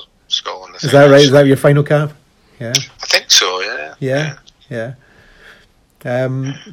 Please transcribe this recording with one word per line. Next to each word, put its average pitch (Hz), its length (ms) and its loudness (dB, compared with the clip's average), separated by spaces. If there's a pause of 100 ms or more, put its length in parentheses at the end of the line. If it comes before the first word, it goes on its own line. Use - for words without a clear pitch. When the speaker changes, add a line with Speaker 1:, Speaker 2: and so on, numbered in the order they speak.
(300)
Speaker 1:
Scotland, - 420 -10
I - 60 -20
Speaker 2:
Is - 60 -20
Speaker 1:
think, 147 100 0
Speaker 2:
that 143 140 6
right? 139 80 6
Is 143 120 6
Speaker 1:
actually. 131 40 0 (100)
Speaker 2:
that 139 60 2
your 135 100 4
final 147 260 2
cap? 147 300 -2 (440)
Yeah. 117 140 -14 (320)
Speaker 1:
I - 40 -12
think - 240 -4
so, 92 280 0
yeah. 127 400 -10
Speaker 2:
Yeah, 143 360 -4 (340)
Speaker 1:
Yeah. 120 240 -10
Speaker 2:
yeah. - 0 - (1080)
Um, 131 520 -6 (180)